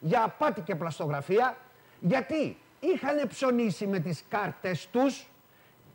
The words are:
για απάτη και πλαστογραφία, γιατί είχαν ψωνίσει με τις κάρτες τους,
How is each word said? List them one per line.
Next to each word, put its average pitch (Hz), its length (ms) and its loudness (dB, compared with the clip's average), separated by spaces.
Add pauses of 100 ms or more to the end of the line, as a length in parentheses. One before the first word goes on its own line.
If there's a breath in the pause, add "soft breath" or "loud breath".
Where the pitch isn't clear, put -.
για 226 240 2
απάτη 240 360 0
και 185 140 -4
πλαστογραφία, 170 840 0 (440 loud breath)
γιατί 254 560 0 (240)
είχαν 285 480 0
ψωνίσει 240 580 0
με 196 120 0
τις 165 300 -4
κάρτες 190 600 -4
τους, 254 360 0 (680 soft breath)